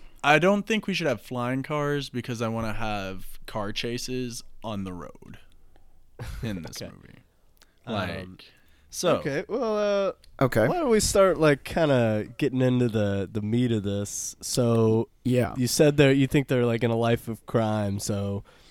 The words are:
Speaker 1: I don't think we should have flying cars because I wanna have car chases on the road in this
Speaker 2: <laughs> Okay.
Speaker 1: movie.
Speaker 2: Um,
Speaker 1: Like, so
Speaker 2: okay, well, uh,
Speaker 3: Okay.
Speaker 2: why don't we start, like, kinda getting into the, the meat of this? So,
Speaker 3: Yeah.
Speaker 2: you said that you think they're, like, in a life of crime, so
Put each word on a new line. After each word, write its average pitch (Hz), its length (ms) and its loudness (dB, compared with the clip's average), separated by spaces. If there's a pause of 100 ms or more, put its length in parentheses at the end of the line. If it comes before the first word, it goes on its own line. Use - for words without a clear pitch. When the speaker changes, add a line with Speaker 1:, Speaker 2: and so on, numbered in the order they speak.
(260)
Speaker 1:
I 147 140 6
don't 196 260 2
think 214 220 -2
we 196 60 -2
should 165 140 -2
have 120 140 -2
flying 127 420 -4
cars 143 460 -4
because 120 320 -6
I 113 60 0
wanna 113 260 -4
have 101 720 -6
car 104 280 -6
chases 123 680 -6 (200)
on 104 220 -6
the 92 80 -8
road - 440 -16 (1040)
in 104 220 -6
this - 140 -14
Speaker 2:
<laughs> - 40 -12
Okay. 87 140 -12
Speaker 1:
movie. - 240 -20 (680)
Speaker 2:
Um, 120 80 -10
Speaker 1:
Like, 92 520 -8 (440)
so 156 280 0
Speaker 2:
okay, 143 320 -4
well, 226 280 -2
uh, 202 340 0 (340)
Speaker 3:
Okay. 110 220 4
Speaker 2:
why 330 80 0
don't 320 140 0
we 214 120 4
start, 190 400 4
like, 147 240 4
kinda 120 640 2 (100)
getting 131 240 0
into 127 260 4
the, 101 420 0
the 107 120 -4
meat 117 320 0
of 104 100 0
this? 101 560 -6
So, 113 720 2 (160)
Speaker 3:
Yeah. 123 320 0
Speaker 2:
you 123 100 0
said 147 300 4
that 139 180 8
you 139 120 4
think 143 200 2
they're, 123 180 2
like, 117 200 0
in 117 60 2
a 113 40 2
life 117 320 2
of 113 180 -10
crime, 107 540 0
so 101 460 -4 (260)